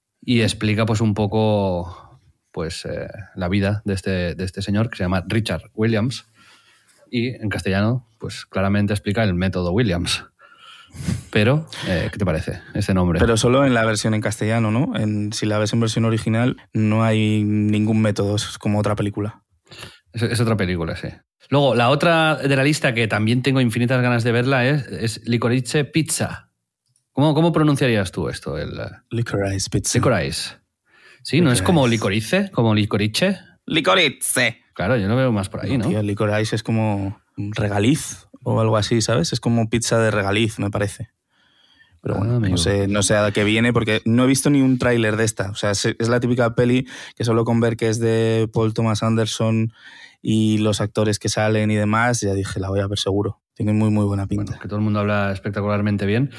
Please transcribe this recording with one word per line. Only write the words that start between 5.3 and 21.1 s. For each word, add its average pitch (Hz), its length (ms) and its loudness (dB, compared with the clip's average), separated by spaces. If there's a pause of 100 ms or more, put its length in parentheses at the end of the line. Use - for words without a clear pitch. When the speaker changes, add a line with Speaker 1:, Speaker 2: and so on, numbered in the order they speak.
Speaker 1:
Williams 110 520 -2 (840)
y 120 180 -2
en 113 200 -8
castellano, 101 580 0 (120)
pues, - 260 -12
claramente 101 480 0
explica 104 300 -2
el 98 120 0
método 90 380 0
Williams. 87 520 0 (1040)
Pero, 131 380 2 (180)
eh, 80 260 0
¿qué - 60 -12
te 104 60 -2
parece - 360 -4 (140)
este 104 180 0
nombre? 90 280 2
Speaker 2:
Pero 117 160 4
solo 127 280 4
en 131 100 4
la 113 100 4
versión 110 300 0
en 107 60 0
castellano, 110 520 0
¿no? 147 260 0
En, 107 340 -2
si 107 140 -4
la 107 120 0
ves 107 140 0
en 117 80 2
versión 113 240 0
original, 113 520 0 (160)
no 107 320 2
hay 107 400 2
ningún 107 580 2
método, 101 320 2
es - 240 -4
como 104 220 0
otra 104 160 0
película. 104 480 -6 (680)
Speaker 1:
Es, 110 100 -4
es 113 180 -2
otra 113 160 2
película, 87 400 -2
sí. - 120 -10 (400)